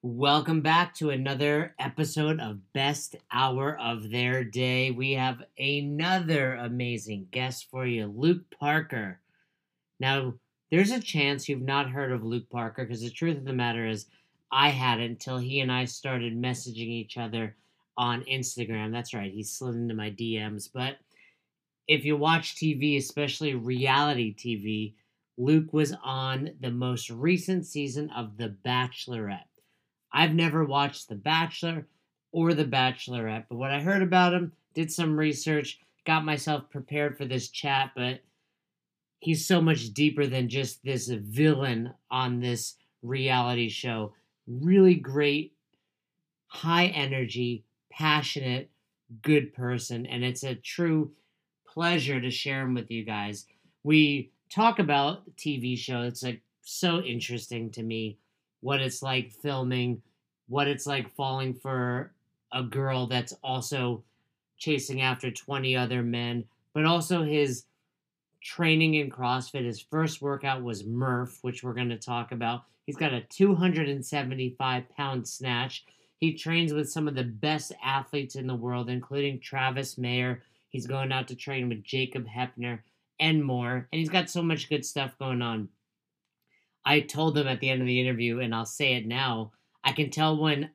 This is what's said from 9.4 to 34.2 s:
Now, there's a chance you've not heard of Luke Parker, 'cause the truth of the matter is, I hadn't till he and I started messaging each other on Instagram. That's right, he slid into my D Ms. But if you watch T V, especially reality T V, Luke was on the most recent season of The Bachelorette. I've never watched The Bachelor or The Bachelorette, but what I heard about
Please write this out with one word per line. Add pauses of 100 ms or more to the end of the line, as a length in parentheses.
Now, (340)
there's
a
chance
you've
not
heard
of
Luke
Parker,
'cause
the
truth
of
the
matter
is, (460)
I
hadn't
till
he
and
I
started
messaging
each
other (420)
on
Instagram.
That's
right,
he
slid
into
my
D
Ms.
But (880)
if
you
watch
T
V,
especially
reality
T
V, (420)
Luke
was (100)
on
the
most
recent
season
of
The
Bachelorette. (680)
I've
never
watched
The
Bachelor (460)
or
The
Bachelorette,
but
what
I
heard
about